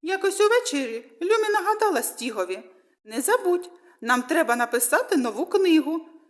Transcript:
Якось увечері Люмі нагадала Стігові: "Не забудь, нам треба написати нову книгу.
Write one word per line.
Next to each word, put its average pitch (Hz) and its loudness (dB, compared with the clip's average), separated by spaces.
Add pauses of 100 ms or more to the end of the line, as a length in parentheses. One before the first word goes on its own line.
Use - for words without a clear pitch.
Якось 381 -2
увечері 285 0 (100)
Люмі 427 0
нагадала 403 0
Стігові: 196 -6 (440)
"Не 226 -6
забудь, 370 2 (320)
нам 247 2
треба 233 0
написати 247 0
нову 247 -2
книгу. 320 2 (220)